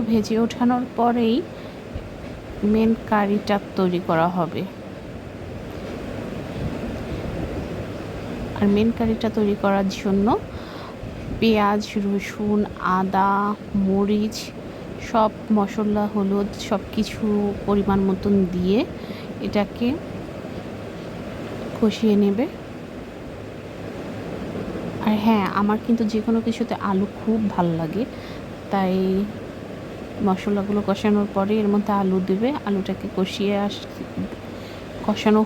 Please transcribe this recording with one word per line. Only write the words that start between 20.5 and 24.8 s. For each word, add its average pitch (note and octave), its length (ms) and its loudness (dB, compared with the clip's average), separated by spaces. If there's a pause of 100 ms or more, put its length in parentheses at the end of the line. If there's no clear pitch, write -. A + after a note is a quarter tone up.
কষিয়ে G#3+ 460 4
নেবে। G3+ 220 4 (2500)